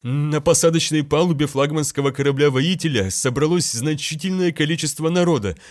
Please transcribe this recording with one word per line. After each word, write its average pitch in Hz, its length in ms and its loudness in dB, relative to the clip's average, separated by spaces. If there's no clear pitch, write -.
На 147 380 -2
посадочной 160 600 2
палубе 151 460 0
флагманского 143 640 -2
корабля 139 380 2
«Воителя» 131 600 0
собралось 156 640 0
значительное 160 800 -2
количество 156 580 -2
народа, 170 460 0